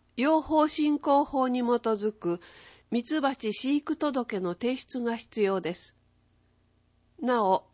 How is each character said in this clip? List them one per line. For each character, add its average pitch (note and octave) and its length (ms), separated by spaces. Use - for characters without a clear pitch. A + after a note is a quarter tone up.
養 D4+ 240
蜂 D4+ 340
振 D4 240
興 C#4+ 280
法 C4 220
に B3 120
基 - 20
づ A3+ 480
く F3 300
ミ A#3+ 140
ツ D4+ 160
バ C4+ 160
チ G#3+ 160
飼 C4+ 240
育 D4+ 200
届 C4 440
の F3+ 140
提 B3+ 240
出 - 220
が A#3 140
必 A3+ 280
要 F#3+ 180
で E3+ 140
す。 - 200
な A#3 240
お、 F#3+ 300